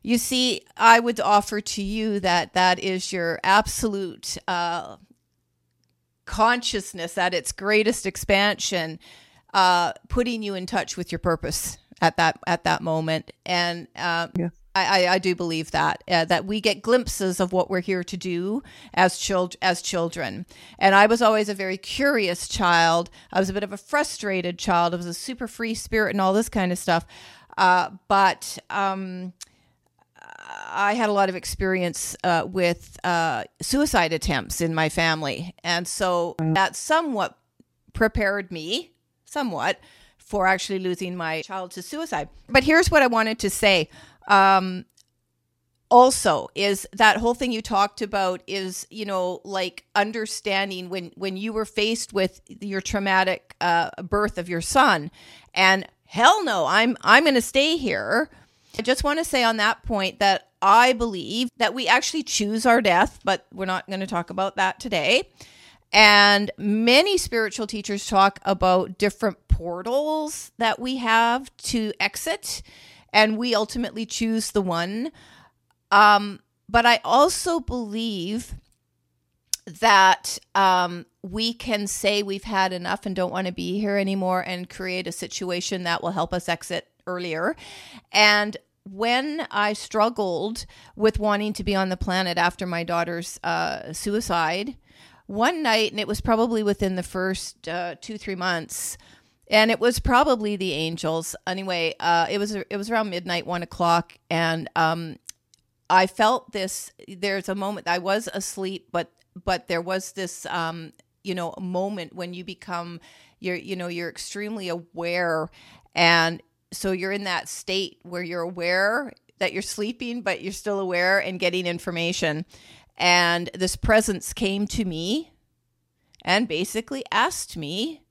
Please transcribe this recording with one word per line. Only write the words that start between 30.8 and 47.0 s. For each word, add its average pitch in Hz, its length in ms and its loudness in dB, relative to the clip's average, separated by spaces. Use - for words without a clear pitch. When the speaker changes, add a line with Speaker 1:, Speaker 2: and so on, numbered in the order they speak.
Speaker 1:
had 226 120 0
a 208 60 2
lot 196 160 4
of 185 60 -6
experience, 185 920 -4
uh, 170 200 2
with, 180 600 -2
uh, 165 400 0
suicide 240 500 2
attempts 143 480 -4
in 165 160 0
my 156 140 2
family. 160 720 -2
And 175 240 -2
so 175 520 -2
Speaker 2:
Mm. 160 160 2
Speaker 1:
that 190 200 2
somewhat 294 600 -2
prepared 202 580 0
me, 175 400 -8
somewhat, 185 560 -4
for 190 300 -2
actually 190 320 0
losing 180 360 -4
my 160 280 -4
child 185 280 -10
to 185 100 -12
suicide. 294 460 -6
But 262 160 6
here's 320 260 6
what 302 100 6
I 254 60 6
wanted 220 320 0
to 196 100 -2
say, 185 400 4
um, 190 580 4
also, 240 640 6
is 196 360 0
that 214 260 6